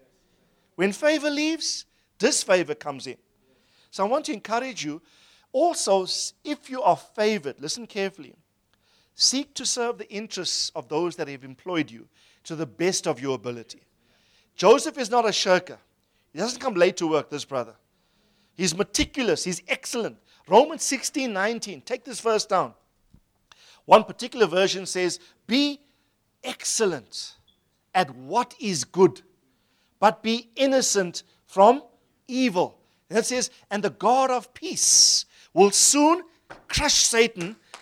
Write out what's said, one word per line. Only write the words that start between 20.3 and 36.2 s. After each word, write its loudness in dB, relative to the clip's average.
Romans 4
sixteen -4
nineteen. -6
Take -8
this -14
verse 0
down. 0
One 6
particular -2
version 0
says, -4
"Be 0
excellent -6
at 0
what -6
is -4
good, 2
but 2
be -2
innocent 0
from 4
evil." 0
And -4
it 2
says, -2
"And -4
the -2
God 2
of -4
peace 2
will 6
soon 4